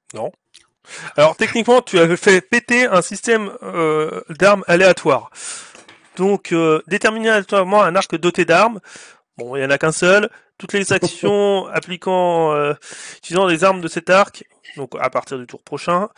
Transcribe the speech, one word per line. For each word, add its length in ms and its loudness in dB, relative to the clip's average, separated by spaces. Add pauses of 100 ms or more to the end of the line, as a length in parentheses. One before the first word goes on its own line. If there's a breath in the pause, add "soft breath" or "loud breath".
(140)
Non. 160 -10 (840 loud breath)
Alors, 200 4
techniquement, 460 0
tu 160 -2
avais 180 4
fait 240 4
péter 460 0
un 160 2
système, 500 -4 (100)
euh, 680 -2
d'armes 360 2
aléatoire. 640 2 (840 loud breath)
Donc, 360 -2
euh, 340 2
déterminer 440 -4
aléatoirement 520 0
un 140 0
arc 200 -4
doté 280 0
d'armes. 360 2 (560 loud breath)
Bon, 200 -10
il 60 -4
y 20 -4
en 60 -2
a 80 0
qu'un 140 0
seul. 380 2 (280 soft breath)
Toutes 140 -16
les 200 -2
actions 720 0
<laughs> 20 -16
appliquant, 840 -2
euh, 220 -2 (440 loud breath)
utilisant 280 -2
les 180 0
armes 160 2
de 80 -8
cet 220 -6
arc, 340 2 (320)
donc 220 -12
à 100 -2
partir 300 -6
du 80 -14
tour 160 -20
prochain, 560 -4